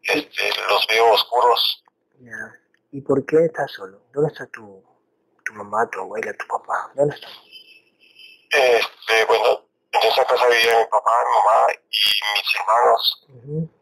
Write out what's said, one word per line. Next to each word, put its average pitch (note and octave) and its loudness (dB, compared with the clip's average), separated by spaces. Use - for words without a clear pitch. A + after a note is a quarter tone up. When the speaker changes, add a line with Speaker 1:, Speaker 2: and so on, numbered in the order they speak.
Speaker 1:
Este, - -4
los G2+ 0
veo A2+ 4
oscuros. A#2+ 0
Speaker 2:
Ya. - -16
¿Y C#3 -12
por C3 0
qué D#3+ 4
estás D3+ -6
solo? F#2+ -18
¿Dónde D3 -2
está C3+ -14
tu, G2 -20
tu - -10
mamá, G#2+ -4
tu - -12
abuela, F#2+ -8
tu - -12
papá? - -8
¿Dónde D3 -2
están? - -18
Speaker 1:
Este, A2+ 2
bueno, A2 2
en - 2
esa C3 2
casa B2 2
vivía A#2 4
mi A2 2
papá, A2 0
mi B2 -2
mamá A2+ 4
y - -2
mis - -2
hermanos. A#2 0
Speaker 2:
Ujú. C#3+ -8